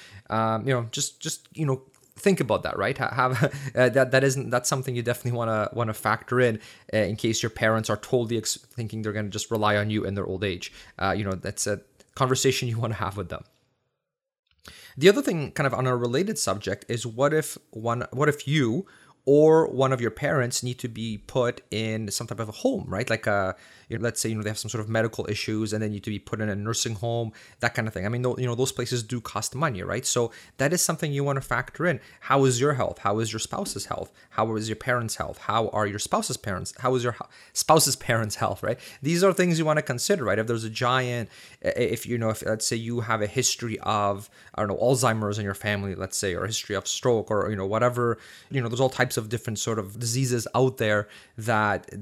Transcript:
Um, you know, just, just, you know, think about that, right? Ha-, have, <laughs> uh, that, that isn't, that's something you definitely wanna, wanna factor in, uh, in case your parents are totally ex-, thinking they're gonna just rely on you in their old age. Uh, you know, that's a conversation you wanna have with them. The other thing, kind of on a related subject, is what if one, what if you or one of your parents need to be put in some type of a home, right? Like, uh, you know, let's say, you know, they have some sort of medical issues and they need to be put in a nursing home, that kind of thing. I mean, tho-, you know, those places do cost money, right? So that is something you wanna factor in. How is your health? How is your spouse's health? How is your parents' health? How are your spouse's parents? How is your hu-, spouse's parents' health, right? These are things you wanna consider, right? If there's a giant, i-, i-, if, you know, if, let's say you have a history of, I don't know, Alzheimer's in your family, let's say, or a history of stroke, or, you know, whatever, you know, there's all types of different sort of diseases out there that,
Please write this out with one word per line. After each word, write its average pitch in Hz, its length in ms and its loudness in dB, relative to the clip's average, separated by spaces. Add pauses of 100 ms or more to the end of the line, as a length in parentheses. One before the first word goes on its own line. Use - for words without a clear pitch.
(320)
Um, 110 360 0
you 135 60 2
know, 117 160 -2
just, - 300 -6
just, - 340 -8
you 160 140 -2
know, 131 160 0 (320)
think - 260 4
about 104 220 2
that, - 140 -4
right? 104 200 0
Ha-, - 160 -2
have, 127 580 0
<laughs> - 40 -6
uh, 127 140 6
that, 127 220 4
that 135 140 6
isn't, 131 240 0
that's 123 180 0
something 131 260 -2
you 120 80 -2
definitely 120 360 -2
wanna, 110 340 0
wanna 110 220 -2
factor 113 480 0
in, 113 180 4 (340)
uh, 107 40 4
in 104 180 2
case 113 260 0
your 117 80 -2
parents 110 400 2
are 107 60 0
totally 117 420 0
ex-, - 200 -4
thinking 110 440 -8
they're 107 120 -4
gonna 104 160 -4
just 104 220 -6
rely 104 260 4
on 104 120 0
you 107 140 0
in 101 120 -2
their 101 100 -2
old 92 180 -4
age. 90 300 -4 (240)
Uh, 92 200 0
you 107 60 -2
know, 98 80 -2
that's - 340 -6
a 101 140 -2 (360)
conversation 131 520 2
you 113 100 -2
wanna 113 180 -2
have 98 200 -6
with 92 140 -6
them. 80 160 -10 (1500)
The 151 100 8
other 208 140 8
thing, 165 300 0
kind 147 140 0
of 123 80 0
on 127 140 2
a 127 80 2
related 127 420 0
subject, 98 520 -2
is 117 160 -2
what 127 280 2
if 156 240 0 (140)
one, 117 400 -4
what 139 160 2
if 147 180 0
you 139 400 2 (400)
or 156 440 8
one 131 240 2
of 120 80 0
your 113 100 0
parents 139 520 0
need 123 160 -6
to 127 80 -6
be 110 300 -6
put 120 440 -2 (100)
in 110 380 -2
some 117 160 -4
type 113 140 -8
of 110 100 -4
a 104 40 -8
home, 254 340 -2
right? 107 220 -2
Like, 113 180 -2
uh, 98 260 2 (340)
you 113 100 -6
know, 104 60 -6
let's 117 180 -2
say, 113 80 0
you 110 60 -2
know, 107 80 -4
they 107 60 -2
have 107 80 -6
some 110 120 -8
sort 113 140 -4
of 104 60 -8
medical 113 400 0
issues 107 440 -2
and 107 100 -2
they 107 60 -2
need 101 140 -8
to 110 60 -6
be 104 100 -4
put 107 220 -8
in 107 80 -2
a 98 60 -2
nursing 110 400 -4
home, 117 360 -2 (280)
that 117 140 0
kind 110 140 -2
of 107 60 -8
thing. 92 120 -4
I 104 40 0
mean, 120 120 -4
tho-, 123 160 0
you 123 80 -2
know, 120 100 0
those 127 160 0
places 120 320 -4
do 117 160 -6
cost - 360 -6
money, 123 280 -2
right? 92 220 -4
So 120 260 0 (260)
that 143 160 2
is 175 80 2
something 160 300 -2
you 143 120 0
wanna 139 180 0
factor 127 440 -4
in. 156 140 0 (220)
How 135 240 4
is 120 160 4
your 147 120 2
health? 98 260 -2
How 104 200 0
is 113 140 -2
your 110 60 -4
spouse's - 480 -6
health? - 240 -8 (200)
How 110 240 0
is 110 140 -4
your 110 80 -4
parents' 120 380 -2
health? - 240 -6
How 107 300 0
are 107 160 0
your 101 140 -4
spouse's - 380 -2
parents? 101 420 -6
How 131 160 2
is 120 80 0
your 120 100 0
hu-, - 120 -10 (280)
spouse's 151 420 4
parents' 113 400 0
health, 101 280 -2
right? - 160 -2 (220)
These 170 220 2
are 190 100 8
things 175 260 2
you 160 60 2
wanna 151 160 4
consider, 147 420 0
right? 104 160 2
If 113 80 0
there's 117 160 0
a 113 60 -4
giant, 123 600 0 (340)
i-, - 40 0
i-, - 40 0
if, 117 340 0
you 120 120 -2
know, 113 120 0
if, 107 140 -4
let's 107 220 -2
say 120 120 -2
you 113 240 -4
have 110 200 0
a 104 60 0
history 117 520 -2
of, 104 500 -2 (260)
I 95 60 -2
don't 104 80 0
know, 98 80 -2
Alzheimer's 110 640 2
in 104 60 -4
your 98 100 -2
family, 101 380 -2
let's 92 240 -6
say, 92 180 -2
or 90 100 -4
a - 20 -4
history 107 280 -4
of 98 120 -4
stroke, 117 420 0
or, 101 200 0
you 107 60 -2
know, 95 100 -4
whatever, 117 520 2 (320)
you 127 120 -2
know, 117 80 -2
there's 117 100 -4
all 131 100 4
types 127 280 -2
of 110 100 -4
different 113 300 -6
sort 113 220 -2
of 104 200 -8
diseases 120 540 -2
out 127 240 4
there 104 320 0 (260)
that, 107 540 0 (120)